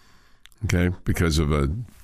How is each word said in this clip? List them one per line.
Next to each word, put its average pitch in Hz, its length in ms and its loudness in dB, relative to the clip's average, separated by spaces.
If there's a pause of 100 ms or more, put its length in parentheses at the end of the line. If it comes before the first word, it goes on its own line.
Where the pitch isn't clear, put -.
(640)
okay, 90 380 2
because 82 360 0
of 76 120 2
a, 71 180 2 (340)